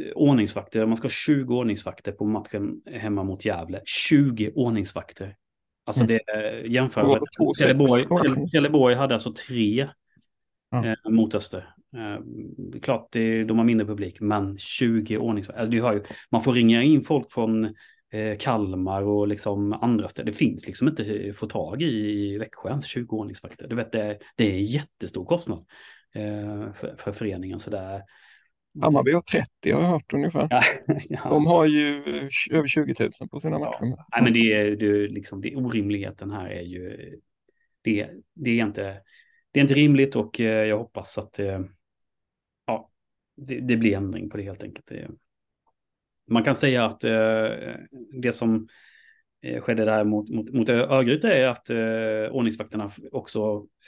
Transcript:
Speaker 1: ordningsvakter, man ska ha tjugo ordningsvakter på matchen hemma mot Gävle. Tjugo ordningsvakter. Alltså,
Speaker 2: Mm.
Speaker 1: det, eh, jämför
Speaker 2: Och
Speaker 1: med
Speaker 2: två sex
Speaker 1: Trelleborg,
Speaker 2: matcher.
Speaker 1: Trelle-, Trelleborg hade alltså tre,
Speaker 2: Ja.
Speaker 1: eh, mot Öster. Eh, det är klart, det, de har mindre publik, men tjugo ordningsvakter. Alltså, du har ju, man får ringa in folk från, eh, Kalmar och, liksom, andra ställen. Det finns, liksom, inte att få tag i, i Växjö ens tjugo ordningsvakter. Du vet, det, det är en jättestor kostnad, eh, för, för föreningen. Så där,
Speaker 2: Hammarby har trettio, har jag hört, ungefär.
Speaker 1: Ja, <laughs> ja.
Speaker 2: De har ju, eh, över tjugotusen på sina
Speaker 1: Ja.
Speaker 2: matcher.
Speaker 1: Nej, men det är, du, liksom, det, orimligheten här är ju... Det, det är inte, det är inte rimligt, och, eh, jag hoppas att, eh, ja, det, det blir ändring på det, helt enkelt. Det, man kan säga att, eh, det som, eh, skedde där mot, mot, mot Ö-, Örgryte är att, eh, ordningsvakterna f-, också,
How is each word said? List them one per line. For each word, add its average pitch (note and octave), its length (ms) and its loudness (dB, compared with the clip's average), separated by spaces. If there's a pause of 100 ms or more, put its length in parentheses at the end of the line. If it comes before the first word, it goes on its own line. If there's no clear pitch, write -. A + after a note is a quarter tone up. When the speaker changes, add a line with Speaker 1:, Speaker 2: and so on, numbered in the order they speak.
(140)
Speaker 1:
ordningsvakter, A2+ 720 2
man A2+ 100 2
ska - 80 -8
ha A#2+ 60 -2
tjugo C3 440 0
ordningsvakter G#2+ 580 -4
på - 120 -6
matchen G#2 580 -4 (100)
hemma G#2 320 -4
mot F#2+ 200 -6
Gävle. F#2 400 -4
Tjugo B2+ 680 2
ordningsvakter. G2 840 -4 (500)
Alltså, A#2 180 2
Speaker 2:
Mm. A2+ 220 4
Speaker 1:
det, G#2+ 60 -8 (320)
eh, A2+ 80 -4
jämför B2+ 300 2
Speaker 2:
Och G2 80 4
Speaker 1:
med A2 120 6 (160)
Speaker 2:
två D3 160 2
sex D3+ 120 2
Speaker 1:
Trelleborg, C3 440 6
Speaker 2:
matcher. E3+ 180 4
Speaker 1:
Trelle-, C#3 220 -2
Trelleborg C#3+ 440 6
hade C3 200 0
alltså A2+ 180 -4
tre, A#2 560 0 (800)
Speaker 2:
Ja. A#2 160 0
Speaker 1:
eh, A2 80 -2 (160)
mot A2+ 240 4
Öster. F#2+ 400 -6 (220)
Eh, G#2+ 240 -10 (520)
det - 60 -12
är - 40 -18
klart, A#2+ 300 -4
det, A2+ 320 0
de A2 140 0
har A2+ 60 4
mindre A2+ 220 4
publik, G#2 340 -8
men G2+ 380 -2
tjugo A2+ 600 0
ordningsvakter. A2 440 -4
Alltså, A2 80 -2
du A#2 120 2
har A#2+ 120 2
ju, G2+ 80 -2 (280)
man A#2 120 2
får C3+ 100 2
ringa A#2 300 6
in C#3+ 220 6
folk C#3 280 -2
från, A2 320 0 (480)
eh, G#2+ 260 -4
Kalmar G2 640 -2
och, G#2 260 2
liksom, G2+ 440 -2
andra A2 360 0
ställen. - 240 -8
Det - 60 -10
finns, - 280 0
liksom, B2+ 220 0
inte G#2 420 -4
att G2 60 -12
få - 100 -8
tag G2 360 -6
i, E3+ 40 0
i G#2 520 -2
Växjö - 300 -10
ens B2+ 180 -6
tjugo A#2 300 -6
ordningsvakter. - 520 -10
Du A#2+ 80 -4
vet, A2+ 160 -6
det, G#2 260 -4 (180)
det A#2+ 100 4
är G2 80 2
en G2 100 0
jättestor A2+ 600 -6
kostnad, C3+ 420 -2 (480)
eh, G#2 580 -8
för, - 260 -12
för A2 140 -8
föreningen. F#2+ 480 -8
Så - 100 -12
där, G2 320 -8 (800)
Speaker 2:
Hammarby C#3+ 300 4
har E3+ 80 4
trettio, - 540 -2
har D3 80 2
jag F3 60 2
hört, E3 260 -2
ungefär. D3+ 360 0
Speaker 1:
Ja, B2 120 4 (240)
<laughs> D3 220 2
ja. C#3+ 120 -6 (100)
Speaker 2:
De D3+ 160 4
har E3 200 6
ju, D3+ 240 4
eh, C#3+ 380 -6 (300)
över C#3+ 100 0
tjugotusen - 600 -2
på - 120 -12
sina D#3 160 -4
Speaker 1:
Ja. - 20 -2
Speaker 2:
matcher. A#2+ 380 -4 (160)
Speaker 1:
Nej, A#2+ 100 6
men A#2+ 100 6
det A2+ 200 6
är, G#2 240 2
du, G#2 320 2
liksom, G2 320 -10
det, A#2+ 160 -8
orimligheten G2+ 760 -4
här G2 180 -10
är F#2+ 140 -10
ju... F2+ 340 -12 (840)
Det, G#2+ 280 -2 (240)
det C3 160 -4
är A#2 160 4
inte, G2+ 340 -8 (520)
det C#3 80 4
är - 20 8
inte C#3 120 6
rimligt, C3+ 420 6
och, A2 240 -2
eh, A2 260 2
jag G#2+ 120 2
hoppas A2 400 -10
att, - 200 -10
eh, G2 220 -4 (1080)
ja, - 240 -4 (460)
det, C3 240 -10
det B2 160 0
blir A2 200 2
ändring G2 340 -6
på - 60 -10
det, G#2 60 -8
helt F#2+ 200 -12
enkelt. - 240 -16
Det, - 220 -14 (1200)
man A#2 140 2
kan C#3 100 4
säga B2+ 300 2
att, A2+ 200 -4
eh, A2 680 0 (480)
det A#2+ 100 0
som, A2+ 360 0 (720)
eh, A#2+ 180 -6
skedde A2 240 0
där G#2+ 200 2
mot, G#2+ 260 -2
mot, A2+ 220 -6
mot A#2 160 0
Ö-, A#2+ 180 4
Örgryte C#3 460 2
är C3 140 4
att, A#2+ 240 -4
eh, A2+ 680 -2
ordningsvakterna G#2+ 500 -2
f-, - 260 -16
också, G#2+ 540 -4 (220)